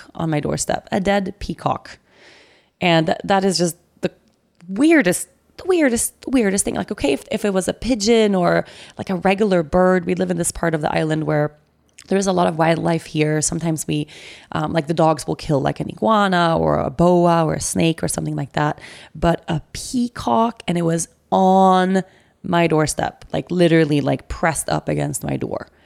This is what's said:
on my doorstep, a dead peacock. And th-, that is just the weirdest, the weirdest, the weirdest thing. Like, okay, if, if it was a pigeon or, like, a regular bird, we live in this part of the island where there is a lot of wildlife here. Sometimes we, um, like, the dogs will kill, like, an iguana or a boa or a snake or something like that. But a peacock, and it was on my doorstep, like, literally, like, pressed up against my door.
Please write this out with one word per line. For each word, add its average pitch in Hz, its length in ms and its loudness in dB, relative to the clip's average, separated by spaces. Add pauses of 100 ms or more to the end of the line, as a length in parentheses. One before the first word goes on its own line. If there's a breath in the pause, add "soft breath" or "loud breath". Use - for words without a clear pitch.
(160)
on 165 140 -4
my 151 100 0
doorstep, - 520 -4
a - 80 0
dead 196 400 -2
peacock. - 580 -8 (840 soft breath)
And 165 280 2
th-, - 160 0
that 190 200 2
is 190 140 0
just 170 180 -2 (260)
the 180 100 -4 (560)
weirdest, 220 600 2 (300)
the - 80 -18
weirdest, 302 560 0
the - 80 -10
weirdest 208 340 2
thing. - 120 -4
Like, 196 160 -4
okay, 277 220 0
if, 277 180 -6
if 202 120 -4
it 208 100 0
was 185 140 0
a - 60 0
pigeon 220 640 2
or, 170 300 2 (320 loud breath)
like, - 120 -8
a 196 60 -2
regular 185 480 2
bird, 185 420 2
we 180 100 -2
live 180 160 -2
in 175 60 -2
this 170 140 -4
part 165 240 -2
of 156 60 -2
the - 140 -2
island 156 280 0
where 151 340 -2 (500)
there 190 100 0
is 196 100 -2
a 196 40 0
lot 180 160 2
of 165 100 -4
wildlife 165 480 0
here. 151 360 -2
Sometimes 160 460 -4
we, 151 200 -4 (460 loud breath)
um, 156 180 -4
like, 160 160 -2
the 170 60 0
dogs 160 340 0
will 165 80 -4
kill, 147 240 -2
like, 143 200 -4
an - 100 -8
iguana 190 680 2
or 156 220 0
a 139 100 -2
boa 170 560 4
or 156 100 -2
a 160 60 -6
snake 165 420 -2
or 175 40 -2
something 156 280 -6
like 147 180 -8
that. 151 260 -2 (340 loud breath)
But 170 340 -2
a 160 140 -4 (120)
peacock, 240 920 -2
and 175 100 0
it 170 60 -2
was 165 260 -2 (220)
on 185 720 4 (400 soft breath)
my 170 240 2
doorstep, - 680 -2
like, 156 180 -6
literally, 160 500 4
like, 135 280 -2
pressed - 400 -4
up - 180 -4
against 147 360 -4
my - 140 -4
door. - 300 -8 (180 soft breath)